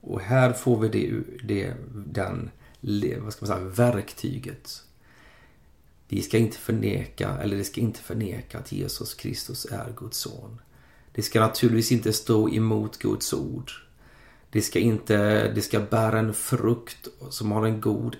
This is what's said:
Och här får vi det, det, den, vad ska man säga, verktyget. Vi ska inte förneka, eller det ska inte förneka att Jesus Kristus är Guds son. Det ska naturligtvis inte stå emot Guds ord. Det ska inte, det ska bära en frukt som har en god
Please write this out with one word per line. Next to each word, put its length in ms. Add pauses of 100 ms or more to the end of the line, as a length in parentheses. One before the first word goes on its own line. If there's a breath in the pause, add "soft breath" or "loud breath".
Och 200
här 320
får 260
vi 100
det, 340 (200)
det, 300 (200)
den, 560 (720 soft breath)
vad 120
ska 120
man 120
säga, 120 (200)
verktyget. 960 (1200 soft breath)
Vi 140
ska 160
inte 200
förneka, 720
eller 280
det 60
ska 180
inte 180
förneka 600
att 120
Jesus 420
Kristus 520
är 320
Guds 200
son. 440 (500 soft breath)
Det 100
ska 180
naturligtvis 520
inte 220
stå 360
emot 480
Guds 360
ord. 380 (800 soft breath)
Det 120
ska 180
inte, 760
det 80
ska 180
bära 400
en 140
frukt 720 (220)
som 220
har 140
en 160
god 380